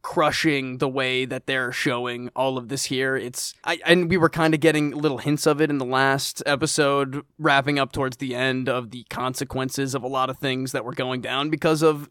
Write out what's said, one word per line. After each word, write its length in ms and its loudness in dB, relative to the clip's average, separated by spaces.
crushing 760 0
the 100 0
way 360 0
that 220 -6
they're 240 -2
showing 640 -2
all 240 0
of 100 -8
this 180 -4
here. 300 0
It's, 460 -6
I, 240 -2
and 240 4
we 60 2
were 120 4
kinda 300 2
getting 320 4
little 280 0
hints 280 0
of 140 4
it 100 2
in 80 0
the 60 -2
last 600 0
episode, 800 0
wrapping 400 2
up 140 0
towards 240 -2
the 180 -6
end 340 0
of 220 -2
the 140 -14
consequences 880 -4
of 80 -2
a 60 -6
lot 200 0
of 100 -8
things 340 -2
that 120 -4
were 100 -8
going 260 -4
down 280 -4
because 340 2
of 280 2